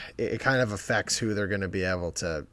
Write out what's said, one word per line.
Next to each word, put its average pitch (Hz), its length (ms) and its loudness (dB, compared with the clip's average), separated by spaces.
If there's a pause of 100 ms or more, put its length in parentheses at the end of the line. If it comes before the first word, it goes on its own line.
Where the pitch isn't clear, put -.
(160)
it 113 240 0
kind 131 220 4
of 107 100 0
affects 104 460 0
who 107 160 0
they're 101 120 0
gonna 98 220 0
be 95 140 -2
able 90 280 0
to, 80 420 -4